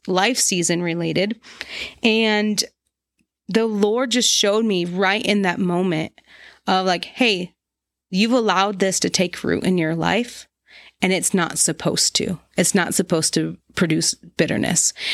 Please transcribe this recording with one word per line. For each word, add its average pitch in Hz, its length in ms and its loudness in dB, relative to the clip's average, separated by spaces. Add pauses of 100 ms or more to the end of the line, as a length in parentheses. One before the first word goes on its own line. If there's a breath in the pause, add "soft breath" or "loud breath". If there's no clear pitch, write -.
life 202 320 2
season 175 460 0
related." 170 560 -2 (640 loud breath)
And 214 600 2 (880)
the 226 140 2
Lord 220 460 0
just 240 180 2
showed 214 340 2
me 185 220 0
right 190 400 -2
in 208 160 2
that 175 180 -2
moment 175 540 -2 (540 loud breath)
of, 190 180 2
like, 180 200 -2
"Hey, 196 500 -2 (560)
you've 208 200 2
allowed 202 480 2
this 190 200 0
to 180 100 -2
take - 340 -2
root - 200 -2
in 185 140 2
your 160 180 0
life, 175 520 -2 (540 loud breath)
and 185 120 2
it's 170 200 -2
not 175 260 0
supposed - 560 -2
to. - 240 -2 (180)
It's 180 180 2
not 175 200 0
supposed 170 400 0
to 165 220 -2 (180)
produce 165 400 0
bitterness." - 760 -2 (200 loud breath)